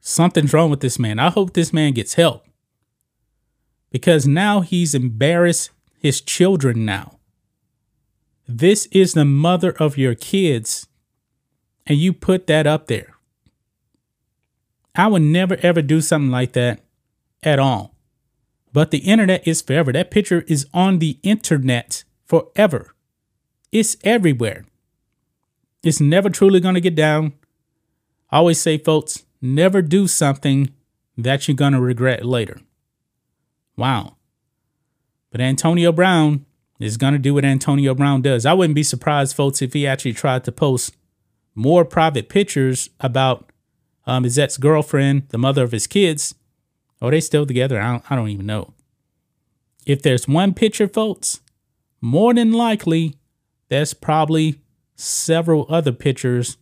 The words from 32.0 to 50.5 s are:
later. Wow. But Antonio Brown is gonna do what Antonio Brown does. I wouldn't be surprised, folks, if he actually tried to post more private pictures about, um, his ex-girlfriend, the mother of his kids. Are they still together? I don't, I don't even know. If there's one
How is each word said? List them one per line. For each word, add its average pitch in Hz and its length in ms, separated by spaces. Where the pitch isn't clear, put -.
later. 120 340
Wow. 120 400
But 117 100
Antonio 165 500
Brown 160 540
is 107 180
gonna 139 200
do 139 160
what 143 100
Antonio 139 520
Brown 139 260
does. 123 240
I 151 80
wouldn't 175 220
be 151 80
surprised, 139 520
folks, 139 260
if 127 120
he 143 140
actually 131 260
tried 127 300
to 120 80
post 131 440
more 156 280
private 160 460
pictures 135 600
about, 131 520
um, 127 180
his 123 140
ex-girlfriend, 143 920
the 135 80
mother 135 260
of 117 80
his 110 160
kids. 170 480
Are 120 100
they 160 80
still 151 260
together? 127 360
I 117 100
don't, 120 200
I 139 40
don't 110 140
even 101 160
know. 92 280
If 139 180
there's 127 240
one 180 260